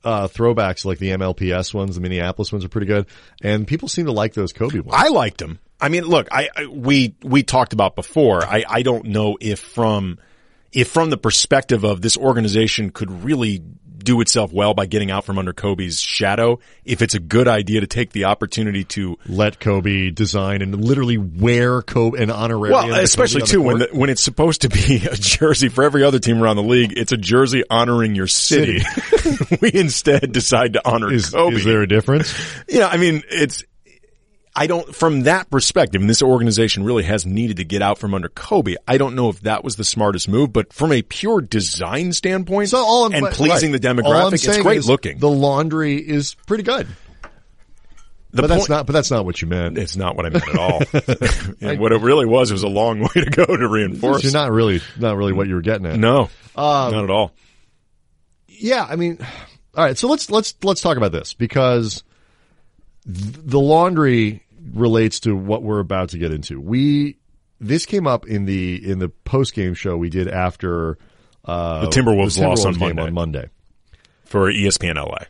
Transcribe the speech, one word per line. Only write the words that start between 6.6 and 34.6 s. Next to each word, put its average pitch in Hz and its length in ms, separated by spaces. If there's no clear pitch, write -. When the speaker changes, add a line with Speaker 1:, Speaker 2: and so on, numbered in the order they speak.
Speaker 2:
we, 131 560
we 135 220
talked - 300
about 101 220
before. 98 480
I, 110 240
I 117 140
don't 123 260
know 104 320
if 107 200
from, 101 580
if 123 180
from 165 220
the 123 60
perspective 120 680
of 104 180
this 110 160
organization 110 720
could 92 340
really 113 380
do 117 220
itself 104 320
well 101 200
by 98 140
getting 101 240
out 98 140
from 98 120
under 92 160
Kobe's 92 460
shadow, 113 600
if 123 180
it's 104 100
a 104 60
good 107 280
idea 107 340
to 98 60
take 120 240
the 98 140
opportunity 101 600
to 92 420
Speaker 1:
let 104 320
Kobe 98 520
design 98 520
and 98 200
literally 123 360
wear 120 640
Kobe, 117 400
an 107 80
honorarium 110 420
Speaker 2:
Well, - 140
Speaker 1:
to - 60
Kobe 185 100
Speaker 2:
especially 226 380
Speaker 1:
on 110 60
the - 40
Speaker 2:
too 196 100
when 123 160
Speaker 1:
court. 120 140
Speaker 2:
the, 151 80
when 135 100
it's 127 140
supposed 156 380
to 131 80
be 110 360
<laughs> - 60
a - 40
jersey 135 540
for 127 140
every 143 200
other 135 160
team 117 220
around 110 140
the 101 80
league, 120 340
it's 113 140
a 123 60
jersey 120 520
honoring 117 460
your 95 120
city. 107 520
Speaker 1:
City. - 800
Speaker 2:
<laughs> - 40
We 233 120
instead 143 580
decide 120 420
to 107 160
honor 113 240
Speaker 1:
Is, 110 160
Speaker 2:
Kobe. 170 280
Speaker 1:
is 95 80
there 110 180
a 98 40
difference? 131 460
Speaker 2:
Yeah, 247 200
I 170 100
mean, 165 320
it's, 147 340
I 151 80